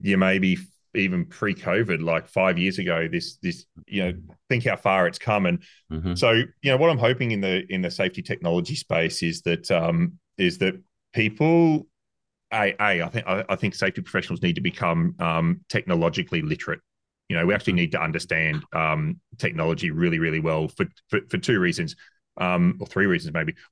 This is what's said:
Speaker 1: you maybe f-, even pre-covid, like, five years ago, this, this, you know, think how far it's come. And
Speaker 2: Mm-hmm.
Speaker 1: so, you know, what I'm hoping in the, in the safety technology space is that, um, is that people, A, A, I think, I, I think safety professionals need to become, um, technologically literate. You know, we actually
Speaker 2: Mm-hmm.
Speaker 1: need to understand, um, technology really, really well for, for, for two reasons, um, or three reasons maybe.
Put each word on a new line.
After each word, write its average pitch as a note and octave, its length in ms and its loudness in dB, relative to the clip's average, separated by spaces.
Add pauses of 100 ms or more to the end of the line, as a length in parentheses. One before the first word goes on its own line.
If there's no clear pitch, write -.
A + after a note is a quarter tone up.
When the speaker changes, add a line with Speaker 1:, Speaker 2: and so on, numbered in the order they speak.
Speaker 1:
you G2 160 2
maybe F#2+ 360 4
f-, F2+ 80 0 (340)
even F2+ 300 0
pre-covid, F#2+ 800 -2
like, E2 240 -2
five F#2 280 2
years F#2 220 0
ago, E2+ 320 0
this, E2+ 320 -6
this, F2 240 -6 (220)
you F#2+ 160 -2
know, F2+ 80 -2 (360)
think A#2+ 160 0
how G#2+ 120 0
far F#2+ 320 4
it's F2 100 -6
come. G#2 280 0
And F2 180 0 (260)
Speaker 2:
Mm-hmm. E2 240 -4
Speaker 1:
so, A2+ 160 2
you A#2 400 0
know, C3 60 4
what D#3 120 4
I'm D3 100 2
hoping B2 340 2
in G2+ 80 -2
the, F#2+ 280 0
in F#2 140 -2
the F2 80 -2
safety F#2 320 -2
technology F2 540 -2
space E2 480 -2
is E2 180 -4
that, E2+ 300 -2
um, E2+ 460 0 (180)
is F#2+ 220 0
that F#2+ 220 -2 (320)
people, D#3 760 2 (640)
A, G#2 280 0
A, G2 220 2
I E2+ 60 -4
think, A2 180 -6
I, F#2+ 220 -2
I F#2+ 80 0
think G2 180 -2
safety G2 280 -2
professionals F2+ 380 -4
need F2 140 2
to - 60 -6
become, E2+ 580 0
um, E2 500 0
technologically E2+ 720 -2
literate. D#2 380 -6 (480)
You E2+ 80 -2
know, E2 80 2
we G2 100 4
actually G2 180 -2
Speaker 2:
Mm-hmm. F2+ 80 2
Speaker 1:
need E2 120 0
to D#2+ 80 0
understand, D#2+ 720 -2
um, D#2 480 -2 (160)
technology E2 540 -2
really, E2 300 0
really D#2+ 200 -2
well D#2 280 -2
for, - 180 -4 (220)
for, G#2 200 -2
for - 100 -4
two A2 200 0
reasons, F2 380 -2 (400)
um, F2+ 440 2
or G2 60 -10
three G2 200 0
reasons E2 280 -2
maybe. D#2+ 200 -4 (180)